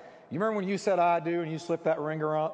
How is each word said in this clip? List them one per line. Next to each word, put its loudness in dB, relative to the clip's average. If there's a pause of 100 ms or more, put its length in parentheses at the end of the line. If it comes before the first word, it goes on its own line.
(300)
You -6
remember 0
when -2
you 0
said, 2
"I 4
do," -2
and -4
you -4
slipped -4
that 2
ring -4
around, 0